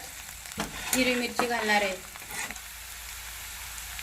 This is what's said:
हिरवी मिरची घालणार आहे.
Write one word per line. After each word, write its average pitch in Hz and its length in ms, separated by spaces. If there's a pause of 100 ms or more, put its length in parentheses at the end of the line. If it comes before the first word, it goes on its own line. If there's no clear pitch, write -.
(960)
हिरवी 254 200
मिरची 247 320
घालणार 214 360
आहे. 190 120 (2000)